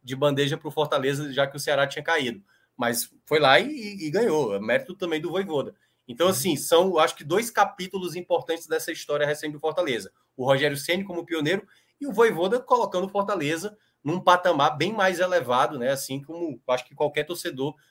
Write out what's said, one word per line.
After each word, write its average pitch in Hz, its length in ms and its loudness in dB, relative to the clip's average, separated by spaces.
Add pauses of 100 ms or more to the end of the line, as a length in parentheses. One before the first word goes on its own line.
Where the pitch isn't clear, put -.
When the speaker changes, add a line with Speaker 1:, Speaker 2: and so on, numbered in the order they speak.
Speaker 1:
de 127 120 -8
bandeja 143 440 2
pro 151 120 -10
Fortaleza, 143 600 0
já 139 140 2
que 139 100 -10
o 143 40 -10
Ceará 139 260 2
tinha 143 160 -8
caído. 131 400 0 (340)
Mas 117 340 -2 (140)
foi 151 140 2
lá 139 200 8
e, 233 120 0
e, 208 360 -10
e 151 40 -4
ganhou. 156 440 2
É 98 60 -2
mérito 123 340 -2
também 165 260 -4
do 165 100 -6
Vojvoda. 156 440 -4 (320)
Então, 160 200 0
Speaker 2:
Sim. 170 260 2
Speaker 1:
assim, 143 40 0
são, 170 420 4
acho 165 180 2
que, 175 80 -18
dois 196 260 0
capítulos 185 640 -2
importantes 170 500 -2
dessa 160 260 -4
história 147 340 -2
recente 151 260 -4
do 147 80 -12
Fortaleza. 151 520 -2 (240)
O 127 80 -4
Rogério 139 320 2
Ceni 175 280 -2
como 175 200 -8
pioneiro 165 420 -2 (320)
e 285 80 -8
o 262 60 -6
Vojvoda 196 480 2
colocando 208 460 0
o 190 40 -8
Fortaleza 196 640 -2 (260)
num 170 180 -2
patamar 180 560 4
bem 170 160 -2
mais 190 260 2
elevado, 156 600 2
né? 123 120 0
Assim 135 320 -4
como 160 460 -8
acho 127 160 0
que - 100 -20
qualquer 147 300 -2
torcedor 147 500 -6 (160)